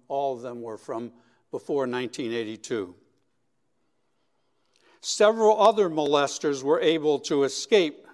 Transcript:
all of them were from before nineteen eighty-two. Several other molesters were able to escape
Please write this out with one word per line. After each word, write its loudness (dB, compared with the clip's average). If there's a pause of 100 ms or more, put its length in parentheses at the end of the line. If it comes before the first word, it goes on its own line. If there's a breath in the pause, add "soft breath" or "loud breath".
all -2
of -12
them -12
were -10
from -10 (400 soft breath)
before -2
nineteen -6
eighty-two. -6 (2000 soft breath)
Several 4
other 4
molesters 0
were 2
able 2
to 0
escape 0